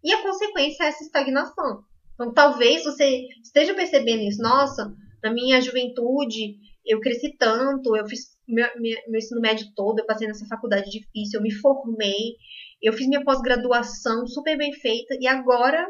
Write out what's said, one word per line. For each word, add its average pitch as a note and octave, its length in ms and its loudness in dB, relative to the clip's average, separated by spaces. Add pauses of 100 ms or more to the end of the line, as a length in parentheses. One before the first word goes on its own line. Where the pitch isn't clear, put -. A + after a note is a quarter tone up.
E F4+ 100 0
a G#4+ 100 0
consequência F#4+ 600 -2
é D4 40 2
essa D4+ 140 -6
estagnação. C#4 800 -2 (300)
Então, A#3+ 180 -6
talvez C#4+ 520 4
você C#4 420 2 (160)
esteja D#4 320 2
percebendo C#4 480 0
isso. G#3 200 -2
"Nossa, B3 520 0 (280)
na A3 100 -2
minha B3+ 280 4
juventude, B3 960 -2 (260)
eu A3 160 2
cresci B3+ 380 -2
tanto, B3+ 580 2
eu G#3+ 100 -2
fiz - 300 -12 (100)
meu, A#3+ 200 2 (140)
meu, A3+ 160 -2 (120)
meu A3 100 -2
ensino A#3 220 -4
médio A3 340 0
todo, G#3 240 0
eu G#3+ 80 -4
passei G#3+ 200 -2
nessa G#3+ 200 -10
faculdade G#3 440 -2
difícil, G#3+ 480 -8
eu G#3 40 -2
me G#3+ 100 0
formei, A3+ 840 0 (460)
eu A3 100 4
fiz B3+ 140 -2
minha C#4 180 2
pós-graduação A#3+ 1040 0
super D4 320 -4
bem C#4+ 140 -2
feita A#3+ 480 -4
e B3+ 60 -2
agora C4 640 2